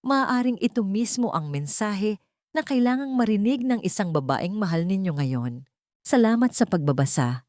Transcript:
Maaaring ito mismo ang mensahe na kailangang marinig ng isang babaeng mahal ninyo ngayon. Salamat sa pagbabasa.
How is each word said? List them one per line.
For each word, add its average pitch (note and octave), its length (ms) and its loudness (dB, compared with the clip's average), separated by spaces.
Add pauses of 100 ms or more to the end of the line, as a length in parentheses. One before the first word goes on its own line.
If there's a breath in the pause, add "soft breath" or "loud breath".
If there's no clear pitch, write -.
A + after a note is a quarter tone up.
Maaaring B3+ 560 0
ito A#3 240 0
mismo A#3 480 -2
ang D3+ 160 -4
mensahe G3 680 -4 (340)
na D#4 80 0
kailangang C4 480 0
marinig A#3+ 540 2
ng B3 180 0
isang F#3 320 -2
babaeng C#3+ 400 -2
mahal E3+ 320 0
ninyo F#3+ 260 -2
ngayon. C3 400 -2 (540)
Salamat A#3 480 4
sa - 80 2
pagbabasa. C#3 840 0